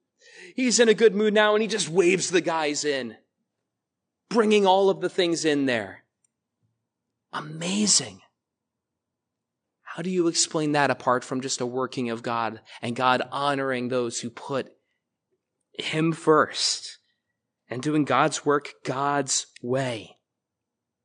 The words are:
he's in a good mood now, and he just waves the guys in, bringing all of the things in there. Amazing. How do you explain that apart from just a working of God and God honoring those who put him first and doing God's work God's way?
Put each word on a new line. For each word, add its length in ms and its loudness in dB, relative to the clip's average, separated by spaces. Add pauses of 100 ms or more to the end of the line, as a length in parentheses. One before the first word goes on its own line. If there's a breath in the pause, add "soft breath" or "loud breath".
(560 loud breath)
he's 240 2
in 80 8
a 60 6
good 200 6
mood 200 2
now, 200 4
and 80 2
he 60 0
just 200 -4
waves 420 2
the 100 2
guys 440 -2
in, 320 -4 (1120)
bringing 380 4
all 240 6
of 100 -2
the 100 -2
things 340 0
in 220 2
there. 380 -4 (1300)
Amazing. 920 -4 (1600)
How 200 -12
do 80 -4
you 160 2
explain 460 0
that 180 2
apart 320 0
from 180 -6
just 200 -6
a 60 -2
working 440 -4
of 120 -6
God 380 -4 (220 loud breath)
and 140 -6
God 340 2
honoring 580 -2
those 320 -4
who 100 -10
put 420 -8 (1000)
him 380 -2
first 880 0 (680)
and 120 -8
doing 240 0
God's 400 2
work 280 0 (100)
God's 640 -2 (160)
way? 540 -4 (880)